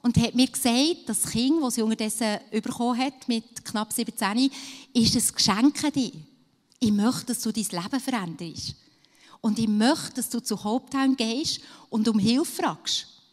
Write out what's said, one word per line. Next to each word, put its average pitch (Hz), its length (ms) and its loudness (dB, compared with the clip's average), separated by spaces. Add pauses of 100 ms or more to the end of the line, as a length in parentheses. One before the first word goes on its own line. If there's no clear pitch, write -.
und 240 160 2
hat 233 160 2
mir 254 140 4
gesagt, 269 600 0
das 208 160 -2
Kind, 269 380 0
das 247 140 0
sie 233 60 0
unterdessen 220 580 -2 (120)
bekommen 240 460 -2
hat, 262 300 -4
mit - 380 -4
knapp 214 260 -4
siebzehn, 233 580 0 (440)
ist 226 220 4
ein - 200 0
Geschenk 226 480 4
an 294 80 2
dich. 247 220 -2 (680)
Ich 220 120 4
möchte, 208 340 2
dass 233 160 -4
du 220 100 -2
dein 214 140 -4
Leben 196 340 -4
veränderst. 175 760 -6 (680)
Und 220 180 0
ich 226 80 2
möchte, 220 480 2
dass - 140 -6
du 233 100 -4
zu - 240 -6
Hopetown 262 540 0
gehst 233 420 -2 (300)
und 220 180 0
um 220 100 2
Hilfe 254 460 2
fragst. - 440 -4 (260)